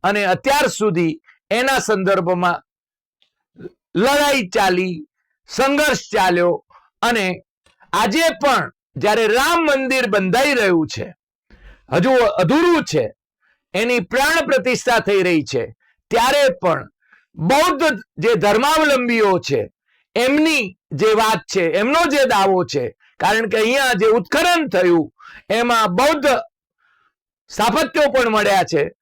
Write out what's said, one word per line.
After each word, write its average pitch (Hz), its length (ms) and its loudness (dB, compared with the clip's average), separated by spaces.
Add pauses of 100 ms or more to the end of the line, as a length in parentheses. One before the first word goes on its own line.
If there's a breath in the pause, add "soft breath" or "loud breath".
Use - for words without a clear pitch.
અને 202 220 0
અત્યાર 262 420 0
સુધી 170 500 -2 (320 soft breath)
એના 254 280 0
સંદર્ભમાં 185 840 -2 (1300)
લડાઈ 277 540 0
ચાલી, 185 480 0 (520)
સંઘર્ષ 277 640 -2
ચાલ્યો 180 540 0 (380 soft breath)
અને 226 240 0 (680 soft breath)
આજે 240 320 0 (180)
પણ 233 280 0 (260)
જ્યારે 214 300 0
રામ 285 380 0
મંદિર 262 460 0
બંધાઈ 202 440 0
રહ્યું 185 320 0
છે, - 200 -10 (840 soft breath)
હજુ 180 200 2 (260)
અધૂરું 302 460 2
છે, 143 200 -2 (680)
એની 233 260 0
પ્રાણ 285 460 0
પ્રતિષ્ઠા 254 520 0
થઈ 202 240 0
રહી 170 220 0
છે, 117 200 -6 (460)
ત્યારે 269 320 2 (180)
પણ 156 280 -2 (460 soft breath)
બૌદ્ધ 277 500 0 (320)
જે 220 180 0
ધર્માવલંબીઓ 240 1040 2
છે 131 220 -2 (560)
એમની 277 600 0 (160)
જે 175 220 0
વાત 220 260 0 (140)
છે, 185 160 0
એમનો 240 400 0
જે 285 160 0
દાવો 196 380 0
છે, - 200 -6 (360 soft breath)
કારણ 214 280 0
કે 226 80 -2
અહીંયા 247 440 0
જે 220 60 2
ઉત્ખનન 285 640 0
થયું 175 440 0 (360 loud breath)
એમાં 226 460 0
બૌદ્ધ 285 340 2 (1200)
સ્થાપત્યો 277 600 0
પણ 240 180 0
મળ્યા 202 340 2
છે 156 180 -2 (180)